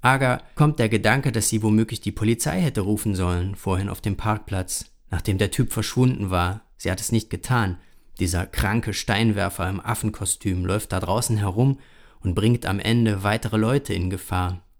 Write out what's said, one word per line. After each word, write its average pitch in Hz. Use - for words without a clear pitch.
Aga 131
kommt 151
der 113
Gedanke, 113
dass 107
sie 110
womöglich 110
die 101
Polizei 117
hätte 131
rufen 104
sollen, 90
vorhin 98
auf 95
dem 101
Parkplatz, -
nachdem 95
der 98
Typ -
verschwunden 117
war. 90
Sie -
hat 92
es -
nicht 110
getan. 107
Dieser 87
kranke 107
Steinwerfer 101
im 95
Affenkostüm 101
läuft 98
da 92
draußen 110
herum 107
und 90
bringt 117
am 98
Ende 110
weitere 107
Leute 117
in 90
Gefahr. 90